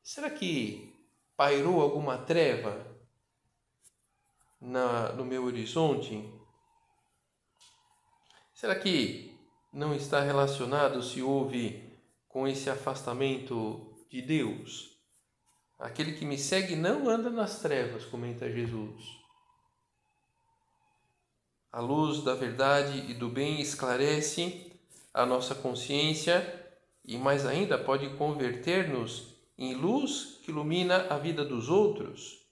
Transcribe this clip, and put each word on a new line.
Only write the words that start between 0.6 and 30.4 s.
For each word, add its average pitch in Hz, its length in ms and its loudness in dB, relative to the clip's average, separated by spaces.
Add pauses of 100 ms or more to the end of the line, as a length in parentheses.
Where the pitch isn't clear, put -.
pairou 143 440 6
alguma 143 380 2
treva 120 680 2 (1700)
na, 123 520 0
no 127 120 -6
meu 127 200 -2
horizonte? 117 880 0 (2250)
Será 208 220 0
que 175 560 0 (420)
não 147 220 -2
está 143 260 0
relacionado, 139 840 2
se 127 200 -6
houve, 131 760 -2 (300)
com 135 180 -2
esse 135 220 -2
afastamento 127 1300 -4 (140)
de 127 100 -8
Deus? - 680 -2 (880)
"Aquele 151 340 -4
que 151 140 -8
me 139 100 -2
segue 175 400 -2
não 240 320 0
anda 226 220 2
nas 220 300 -2
trevas", 123 440 -2
comenta 120 460 -6
Jesus. 117 680 -8 (2500)
A 120 80 -6
luz 143 420 2
da 127 120 2
verdade 135 760 2
e 120 40 -6
do 120 140 -4
bem 143 320 -2
esclarece 151 1120 0 (420)
a 123 100 6
nossa 127 300 2
consciência 156 1120 0 (360)
e, 117 120 -8
mais 135 300 4
ainda, 156 320 2
pode 135 380 0
converter-nos 143 1200 -2 (200)
em 131 180 -4
luz 208 680 0